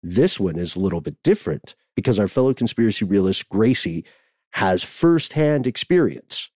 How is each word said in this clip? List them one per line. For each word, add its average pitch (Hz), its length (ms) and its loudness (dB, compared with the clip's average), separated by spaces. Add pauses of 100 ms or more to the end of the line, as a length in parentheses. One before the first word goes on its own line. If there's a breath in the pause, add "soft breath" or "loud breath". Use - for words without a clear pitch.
This 101 380 0
one 87 180 -2
is 87 180 -4
a 90 40 -6
little 85 220 -2
bit 73 220 -10
different 92 520 -2 (200)
because 104 240 0
our 101 80 2
fellow 131 260 2
conspiracy 113 520 0
realist 95 440 0
Gracie 98 560 0 (480 soft breath)
has 95 300 0
firsthand 151 840 0
experience - 920 -2